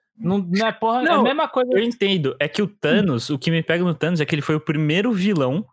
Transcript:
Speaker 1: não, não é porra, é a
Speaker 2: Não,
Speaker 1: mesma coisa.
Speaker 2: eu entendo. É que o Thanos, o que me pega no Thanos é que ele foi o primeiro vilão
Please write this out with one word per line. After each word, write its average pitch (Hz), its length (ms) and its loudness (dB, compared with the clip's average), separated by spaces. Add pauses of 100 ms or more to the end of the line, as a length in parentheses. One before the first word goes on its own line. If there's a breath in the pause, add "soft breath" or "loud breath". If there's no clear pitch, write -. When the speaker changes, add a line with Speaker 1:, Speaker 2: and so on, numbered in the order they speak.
(180)
Speaker 1:
não, 190 220 0
não 190 280 0
é 214 60 -2
porra, 226 240 -2
é 254 60 0
a 320 120 2
Speaker 2:
Não, 269 80 4
Speaker 1:
mesma 277 240 0
coisa. 254 240 -2
Speaker 2:
eu 196 100 2
entendo. 196 560 0
É 147 120 -2
que - 120 -4
o 202 60 0
Thanos, 156 640 0
o 147 100 -2
que - 100 -2
me 165 140 0
pega 170 180 0
no 175 140 0
Thanos 165 240 -2
é 147 60 0
que 160 100 0
ele 147 60 -2
foi 156 140 0
o 151 40 -2
primeiro 160 540 0
vilão 180 600 0